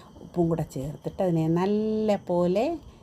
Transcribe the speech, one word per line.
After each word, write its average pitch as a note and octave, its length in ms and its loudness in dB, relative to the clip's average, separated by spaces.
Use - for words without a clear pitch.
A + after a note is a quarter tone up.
ഉപ്പും F3 260 0
കൂടെ D3+ 140 0
ചേർത്തിട്ട് D3 500 -8
അതിനെ E3 180 2
നല്ല G#3+ 560 0
പോലെ F3+ 340 2